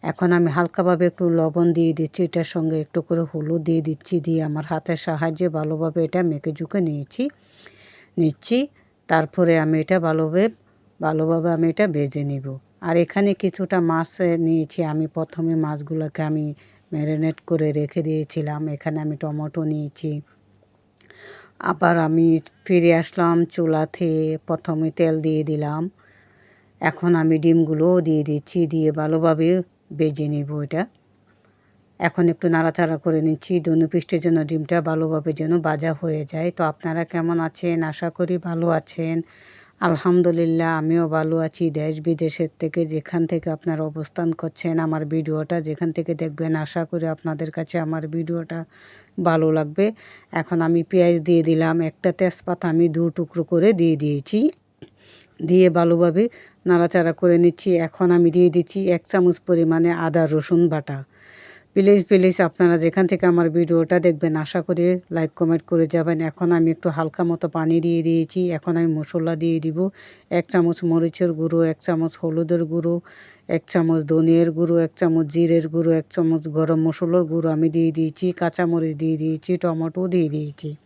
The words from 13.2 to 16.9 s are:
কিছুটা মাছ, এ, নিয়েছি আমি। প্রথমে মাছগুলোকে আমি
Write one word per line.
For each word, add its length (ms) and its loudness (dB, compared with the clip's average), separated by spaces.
কিছুটা 480 -2
মাছ, 380 0
এ, 180 2
নিয়েছি 460 -2
আমি। 240 -2
প্রথমে 480 -4
মাছগুলোকে 680 -4
আমি 220 -2